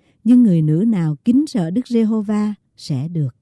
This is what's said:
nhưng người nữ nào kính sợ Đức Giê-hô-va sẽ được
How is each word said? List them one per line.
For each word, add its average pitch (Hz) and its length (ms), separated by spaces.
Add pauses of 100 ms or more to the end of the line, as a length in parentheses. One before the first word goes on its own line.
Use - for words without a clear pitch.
(240)
nhưng 247 180
người 175 200
nữ 156 260
nào 165 360
kính 254 220
sợ 170 240
Đức 233 180
Giê-hô-va 214 680 (220)
sẽ 143 320
được 156 340